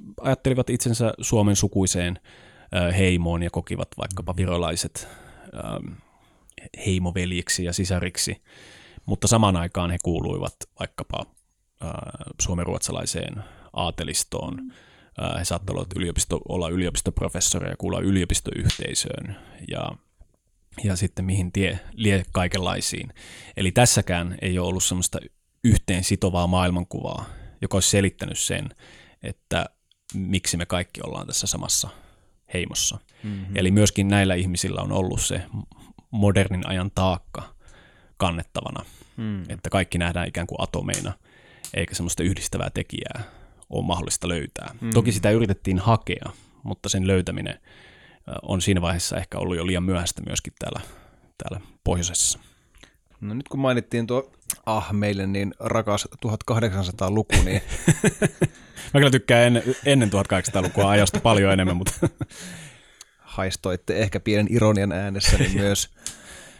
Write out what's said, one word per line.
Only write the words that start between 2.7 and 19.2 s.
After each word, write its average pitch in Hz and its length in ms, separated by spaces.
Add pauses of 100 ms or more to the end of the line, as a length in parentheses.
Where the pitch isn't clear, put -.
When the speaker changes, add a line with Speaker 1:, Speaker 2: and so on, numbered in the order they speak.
Speaker 1:
ää, 90 200
heimoon 87 500
ja 85 80
kokivat 87 380 (100)
vaikkapa 92 380
virolaiset, 87 720 (460)
ää, - 240 (1080)
heimoveljiksi 90 800
ja 87 80
sisariksi, 90 720 (640)
mutta 98 220
samaan 104 280
aikaan 87 340
he 87 120
kuuluivat 90 520 (260)
vaikkapa, - 460 (540)
ää, - 300 (300)
suomenruotsalaiseen 87 1040 (280)
aatelistoon. - 1000 (460)
Ää, 82 200
he 87 60
saattoivat 90 520
yliopisto-, 87 520
olla 90 200
yliopistoprofessoreja, 90 1080
kuulua 90 240
yliopistoyhteisöön - 1400 (340)